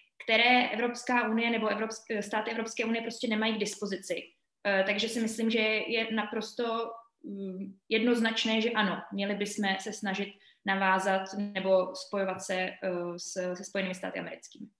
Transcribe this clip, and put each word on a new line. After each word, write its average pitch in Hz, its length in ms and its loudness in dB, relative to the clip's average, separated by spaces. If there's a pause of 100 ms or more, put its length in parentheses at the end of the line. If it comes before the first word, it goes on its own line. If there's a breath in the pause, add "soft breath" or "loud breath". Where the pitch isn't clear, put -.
(240)
které 240 440 6
Evropská 240 600 0
unie 226 220 2
nebo 233 160 2
Evropsk-, 214 540 -2
státy 214 300 -2
Evropské 226 340 -4
unie 226 180 0
prostě 226 260 -4
nemají 220 280 2
k 208 40 -2
dispozici. 190 640 -4 (440)
Eh, 190 200 4
takže 208 220 0
si 226 120 -2
myslím, 220 300 0
že 226 100 2
je 220 540 0
naprosto, 226 800 -4 (320)
mm, 196 540 -8 (100)
jednoznačné, 226 720 2
že 233 100 2
ano, 196 320 2 (100)
měli 202 220 -2
bychom 202 300 -2 (160)
se 208 120 -8
snažit 202 360 -4 (380 soft breath)
navázat 190 560 4 (160)
nebo 190 560 2
spojovat 190 480 -4
se, 190 120 -4
eh, 185 180 -2 (440)
s, 180 380 -4
se 185 100 -10
Spojenými 190 300 -4
státy 185 240 -6
americkými. - 480 -12 (140)